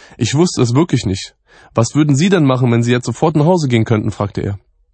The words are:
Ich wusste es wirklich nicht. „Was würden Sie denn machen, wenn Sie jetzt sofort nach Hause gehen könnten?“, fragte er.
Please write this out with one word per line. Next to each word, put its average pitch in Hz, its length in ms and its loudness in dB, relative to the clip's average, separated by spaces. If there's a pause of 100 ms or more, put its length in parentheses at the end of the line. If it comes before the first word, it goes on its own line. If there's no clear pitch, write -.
(160)
Ich 117 180 -4
wusste 170 280 0
es 120 120 0
wirklich 131 300 0
nicht. - 300 -6 (400)
„Was 117 200 0
würden 147 220 2
Sie 175 120 2
denn 180 160 2
machen, 127 260 2
wenn 117 120 2
Sie 120 100 0
jetzt 123 140 -2
sofort 156 300 -2
nach 147 100 2
Hause 170 220 0
gehen 113 160 2
könnten?“, 107 260 -2
fragte - 300 -6
er. 98 180 -6 (360)